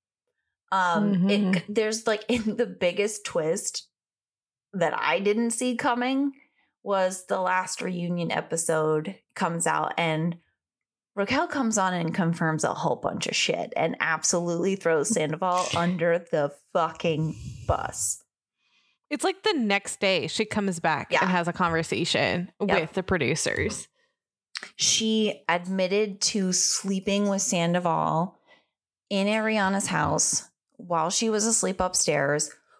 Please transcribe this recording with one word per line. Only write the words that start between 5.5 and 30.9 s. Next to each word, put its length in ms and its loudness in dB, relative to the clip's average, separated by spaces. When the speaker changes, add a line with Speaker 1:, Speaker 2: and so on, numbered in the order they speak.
Speaker 1:
see 240 -2
coming 560 0
was 440 0
the 140 -2
last 400 -2
reunion 520 -2
episode 840 0
comes 300 0
out 300 0
and 400 0
Raquel 320 0
comes 320 -2
on 160 2
and 200 -2
confirms 500 0
a 100 0
whole 220 -2
bunch 320 -4
of 80 -2
shit 400 -2
and 240 0
absolutely 760 0
throws 340 2
Sandoval 600 0
Speaker 2:
<laughs> 60 0
Speaker 1:
under 420 2
the 340 -2
fucking 640 0
bus. 500 -2
Speaker 2:
It's 140 -2
like 180 -2
the 100 2
next 480 0
day 260 2
she 200 -2
comes 340 -2
back 320 0
Speaker 1:
Yeah. 80 4
Speaker 2:
and 100 2
has 160 2
a 60 -2
conversation 1000 0
Speaker 1:
Yep. 140 2
Speaker 2:
with 140 -6
the 80 -2
producers. 840 -2
Speaker 1:
She 760 2
admitted 720 0
to 320 0
sleeping 720 0
with 140 0
Sandoval 960 2
in 160 0
Ariana's 640 0
house 600 0
while 320 -2